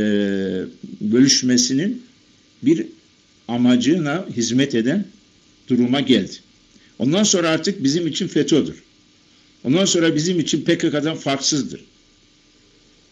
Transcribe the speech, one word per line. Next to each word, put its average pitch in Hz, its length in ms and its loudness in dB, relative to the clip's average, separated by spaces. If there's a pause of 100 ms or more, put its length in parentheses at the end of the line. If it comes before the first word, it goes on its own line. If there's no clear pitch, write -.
(1000)
bölüşmesinin 127 1040 2 (600)
bir - 240 0 (640)
amacına 127 800 2 (100)
hizmet 123 380 0
eden 135 300 0 (640)
duruma 123 320 2
geldi. 117 320 2 (640)
Ondan 160 240 2
sonra 180 260 2
artık 160 360 -2
bizim 165 220 0
için 156 220 -4
feto'dur. - 540 0 (800)
Ondan 170 200 2
sonra 165 320 2
bizim 165 240 -2
için 156 220 -2
P 170 160 0
K 160 120 0
K'dan 147 260 -4
farksızdır. 135 640 -4 (1300)